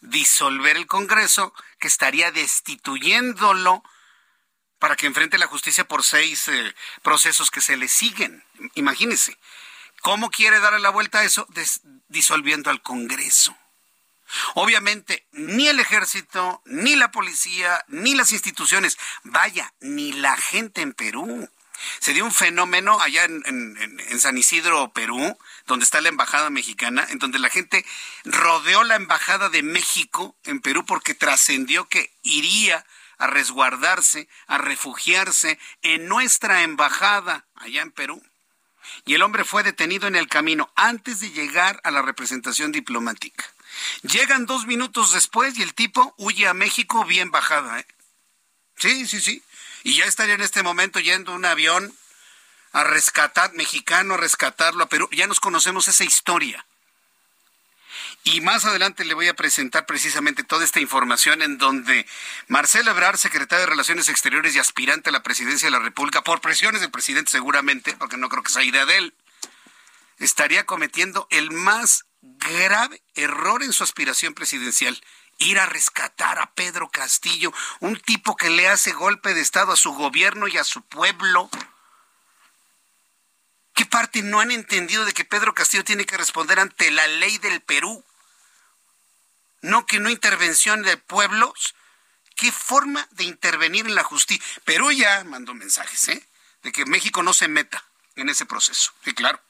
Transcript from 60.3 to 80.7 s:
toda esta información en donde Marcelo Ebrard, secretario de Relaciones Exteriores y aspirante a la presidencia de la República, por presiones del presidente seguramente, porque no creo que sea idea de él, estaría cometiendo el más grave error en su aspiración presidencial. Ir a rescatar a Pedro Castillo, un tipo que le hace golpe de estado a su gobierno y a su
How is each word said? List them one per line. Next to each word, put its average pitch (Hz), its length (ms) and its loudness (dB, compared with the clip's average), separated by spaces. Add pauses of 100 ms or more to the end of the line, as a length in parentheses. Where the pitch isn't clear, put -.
toda 160 200 0
esta 160 160 2
información 131 600 2
en 147 160 -2
donde 127 500 2 (420)
Marcelo 226 420 4
Ebrard, 185 260 4
secretario 175 480 0
de 170 60 0
Relaciones 156 380 0
Exteriores 147 480 0
y - 20 4
aspirante 135 500 0
a 156 40 0
la 135 100 0
presidencia 127 460 -2
de 131 100 2
la - 0 -
República, 135 440 -2
por 165 200 0
presiones 196 400 0
del 165 80 -4
presidente 143 400 -2
seguramente, 139 640 0
porque 123 220 -8
no 127 100 -4
creo 131 140 -4
que - 100 -2
sea 127 120 2
idea 131 200 2
de 170 140 4
él, 180 160 -4 (1040)
estaría 151 480 2
cometiendo 180 640 -4
el 156 200 0
más 196 540 2 (160)
grave 185 800 -2 (120)
error 151 480 0
en 262 100 -4
su - 120 0
aspiración 151 500 -2
presidencial. 123 680 -4 (360)
Ir 196 200 2
a 190 80 2
rescatar 170 720 -4
a 156 140 -4
Pedro 175 380 -6
Castillo, 165 600 -2 (260)
un 202 200 -4
tipo - 380 -2
que 170 140 0
le 175 180 4
hace 196 240 2
golpe 196 400 -2
de 165 80 0
estado 190 320 2
a 165 40 4
su 151 180 2
gobierno 175 540 0
y 180 100 -2
a 147 60 0
su - 180 -6